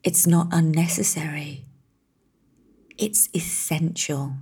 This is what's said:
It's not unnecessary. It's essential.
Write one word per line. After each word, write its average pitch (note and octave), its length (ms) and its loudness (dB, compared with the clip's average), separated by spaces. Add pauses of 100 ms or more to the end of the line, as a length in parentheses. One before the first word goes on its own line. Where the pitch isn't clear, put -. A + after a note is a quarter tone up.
It's - 220 2
not E3+ 240 6
unnecessary. D#3 1120 0 (1300)
It's - 360 0
essential. D#3 1080 -2